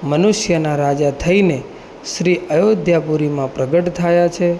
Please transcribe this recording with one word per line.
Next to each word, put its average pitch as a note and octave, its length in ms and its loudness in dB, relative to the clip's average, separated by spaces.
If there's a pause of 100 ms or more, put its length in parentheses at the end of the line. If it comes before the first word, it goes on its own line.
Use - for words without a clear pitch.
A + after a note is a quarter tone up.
મનુષ્યના D#3+ 680 0
રાજા C#3+ 360 0
થઈને E3 500 2 (560)
શ્રી F3 180 2
અયોધ્યાપુરીમાં D#3 1160 0
પ્રગટ D#3+ 360 0
થયા F3 380 2
છે. F3 320 0